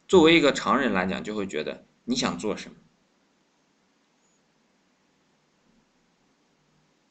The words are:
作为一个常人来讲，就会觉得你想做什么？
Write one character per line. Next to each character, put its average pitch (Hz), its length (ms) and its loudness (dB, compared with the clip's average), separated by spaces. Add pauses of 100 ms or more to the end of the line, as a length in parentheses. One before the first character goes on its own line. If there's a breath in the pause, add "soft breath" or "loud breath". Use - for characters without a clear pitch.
作 185 140 6
为 160 140 6
一 165 40 6
个 143 140 4
常 - 260 0
人 123 140 -2
来 92 120 0
讲， 80 160 -6
就 104 140 -10
会 101 100 -6
觉 76 200 -8
得 69 180 -12 (220)
你 117 100 -4
想 90 220 -4
做 95 180 -6
什 - 140 -16
么？ - 80 -20 (4000)